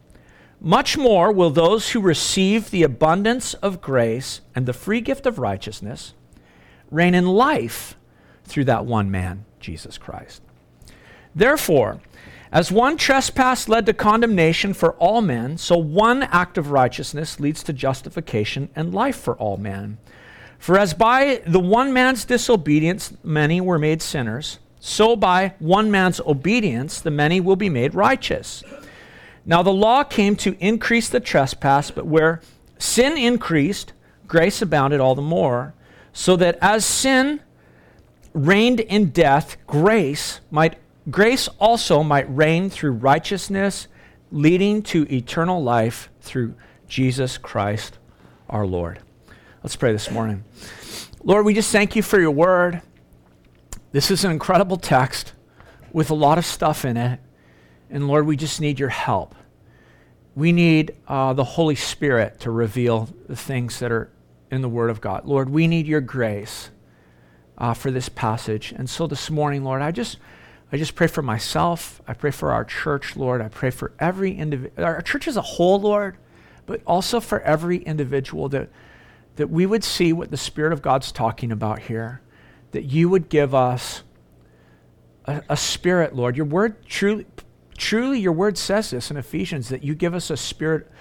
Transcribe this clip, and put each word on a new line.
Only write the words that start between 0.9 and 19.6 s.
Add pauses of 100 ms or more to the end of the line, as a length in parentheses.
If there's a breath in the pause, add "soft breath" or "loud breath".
more
will
those
who
receive
the
abundance
of
grace (120)
and
the
free
gift
of
righteousness (800 soft breath)
reign
in
life (480 soft breath)
through
that
one
man, (140)
Jesus
Christ. (920 loud breath)
Therefore, (480 loud breath)
as
one
trespass
led
to
condemnation
for
all
men,
so
one
act
of
righteousness
leads
to
justification
and
life
for
all
men. (600 loud breath)